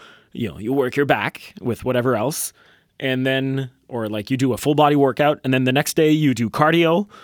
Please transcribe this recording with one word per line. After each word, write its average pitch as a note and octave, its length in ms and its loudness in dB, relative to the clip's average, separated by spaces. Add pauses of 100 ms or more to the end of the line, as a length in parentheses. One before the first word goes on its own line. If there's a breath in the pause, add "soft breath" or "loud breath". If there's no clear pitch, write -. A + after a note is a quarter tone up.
(340 loud breath)
You A#2+ 160 -6
know, C2+ 80 -14
you G#2+ 160 -4
work C3 220 0
your C#3+ 100 2
back B2 560 -2
with G#2+ 240 -4
whatever B2 300 0
else, - 380 -4 (460 soft breath)
and C3 240 -2
then, C3+ 460 -2 (180)
or, A2+ 220 -6
like, G#2+ 220 -6
you C3+ 40 0
do B2+ 160 0
a G#2 60 -2
full D3 160 -2
body D3 220 4
workout, C#3+ 480 2
and C3 100 0
then C3 120 2
the B2+ 60 2
next C#3+ 220 0
day D#3 160 4
you D3+ 240 4
do A2+ 160 -2
cardio E3 580 2 (160 loud breath)